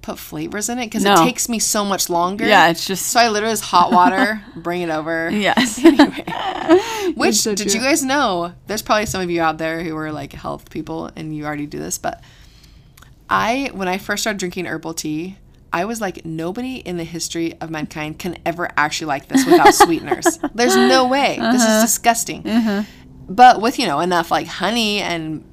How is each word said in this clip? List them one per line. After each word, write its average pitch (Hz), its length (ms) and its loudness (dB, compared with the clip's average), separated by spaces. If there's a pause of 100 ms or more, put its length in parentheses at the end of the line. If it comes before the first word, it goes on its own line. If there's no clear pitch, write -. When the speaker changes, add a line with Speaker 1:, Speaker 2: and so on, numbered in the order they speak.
Speaker 1:
put 190 180 -10
flavors 170 480 -8
in 240 100 -4
it 240 100 -6
'cause 220 140 -6
Speaker 2:
No. 202 120 4
Speaker 1:
it 165 100 6
takes 165 240 -2
me 233 100 -2
so 208 260 -2
much 196 240 -2
longer. 185 380 -2
Speaker 2:
Yeah, 185 220 8
it's 170 180 -2
just 190 220 -4
Speaker 1:
So 247 100 2
I 240 100 6
literally 214 260 -2
just 214 100 -6
hot - 260 4
water, 190 500 4 (100)
Speaker 2:
<laughs> - 40 -20
Speaker 1:
bring 175 280 -6
it 170 80 -4
over. 165 420 -2
Speaker 2:
Yes. 214 480 0
Speaker 1:
Anyway. 285 480 6
Speaker 2:
<laughs> 403 880 0
Speaker 1:
Which, 269 140 0
Speaker 2:
It's 214 100 0
so 214 160 -2
Speaker 1:
did 202 160 -2
you 226 80 0
Speaker 2:
true. 262 80 0
Speaker 1:
guys 285 160 2
know, 208 480 0 (160)
there's 208 140 -6
probably 214 240 0
some 190 140 -6
of 180 100 -4
you 170 120 0
out 156 160 0
there 160 240 -4
who 160 140 -6
are, 156 160 -8
like, 147 200 -10
health - 380 -12
people 160 460 -10
and 156 180 -10
you 151 100 -8
already 147 220 -8
do 147 140 -12
this, 170 180 -8
but - 220 -6 (1080)
I, 226 440 -4
when 190 160 -6
I 185 100 -4
first 202 240 -8
started 208 160 -6
drinking 180 280 -8
herbal 160 280 -10
tea, 160 420 -8 (360)
I 175 120 -4
was 220 160 -8
like, 190 240 -8
"Nobody 185 520 -8
in 180 200 -10
the 165 80 -6
history 165 560 -6
of 160 100 -10
mankind 151 480 -8
can 180 280 -8
ever 170 300 -4
actually 151 320 -2
like 139 200 -4
this 269 160 2
without 339 300 6
Speaker 2:
<laughs> - 80 6
Speaker 1:
sweeteners. - 560 0 (160)
There's 247 220 2
no 254 320 6
way. 254 320 0
This 233 220 2
is 220 60 4
Speaker 2:
Uh-huh. 214 140 4
Speaker 1:
disgusting." - 680 0
Speaker 2:
Uh-huh. 214 340 0 (460)
Speaker 1:
But 233 320 8
with, 226 180 -2
you 254 80 0
know, 143 140 0
enough, 175 300 0
like, 165 160 0
honey 208 540 -2
and 160 420 -6 (100)